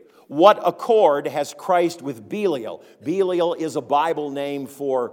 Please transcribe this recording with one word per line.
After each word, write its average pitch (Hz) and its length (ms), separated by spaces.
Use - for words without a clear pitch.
"What 185 380
accord 156 600
has 143 260
Christ 175 480
with 113 260
Belial?" 135 540
Belial 175 480
is 151 240
a 147 60
Bible 147 480
name 139 360
for 131 460